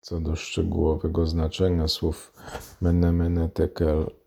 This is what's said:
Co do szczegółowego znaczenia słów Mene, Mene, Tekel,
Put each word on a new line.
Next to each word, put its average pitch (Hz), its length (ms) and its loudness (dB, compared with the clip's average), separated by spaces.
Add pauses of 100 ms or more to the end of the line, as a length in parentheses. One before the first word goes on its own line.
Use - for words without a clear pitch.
Co 85 200 -8
do 82 160 -2
szczegółowego 82 880 0
znaczenia 82 640 0
słów - 440 -4 (480)
Mene, 87 320 4
Mene, 85 360 2
Tekel, 80 640 0 (160)